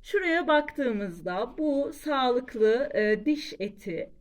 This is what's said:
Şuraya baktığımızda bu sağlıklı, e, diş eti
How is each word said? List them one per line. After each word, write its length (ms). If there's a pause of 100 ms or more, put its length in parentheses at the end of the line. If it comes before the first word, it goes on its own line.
Şuraya 460
baktığımızda 1080
bu 340
sağlıklı, 1000
e, 300
diş 340
eti 520 (100)